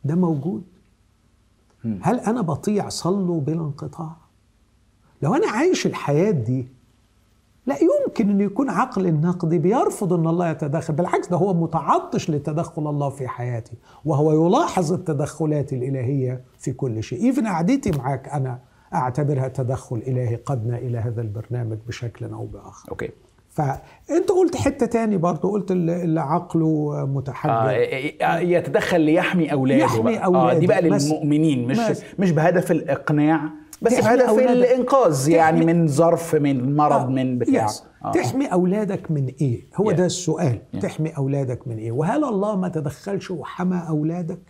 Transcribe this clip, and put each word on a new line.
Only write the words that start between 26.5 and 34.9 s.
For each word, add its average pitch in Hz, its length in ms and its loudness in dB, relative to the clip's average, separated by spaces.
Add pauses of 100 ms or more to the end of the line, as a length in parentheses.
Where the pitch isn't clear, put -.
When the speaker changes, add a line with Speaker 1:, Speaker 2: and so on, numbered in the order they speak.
Speaker 1:
متحجر. 139 480 -2
Speaker 2:
آه، 110 180 2
ي-، 131 500 -2
ي-، 170 320 2
يتدخل 170 480 2
ليحمي 160 500 2
أولاده 135 320 4
Speaker 1:
يحمي 220 200 2
Speaker 2:
بقى. 233 140 2
آه، 180 80 -4
Speaker 1:
أولاده 180 340 4
Speaker 2:
دي 175 80 4
بقى 175 220 4
Speaker 1:
بس. 147 160 2
Speaker 2:
للمؤمنين، 151 640 2
مش، 175 120 0
Speaker 1:
بس. 220 240 -2 (160)
Speaker 2:
مش 185 120 2
بهدف 170 400 2
الإقناع، 151 760 0 (320)
بس 226 100 2
Speaker 1:
تحمي 240 260 4
Speaker 2:
بهدف 247 120 4
Speaker 1:
أولادك. 247 220 6
Speaker 2:
الإنقاذ، 247 800 4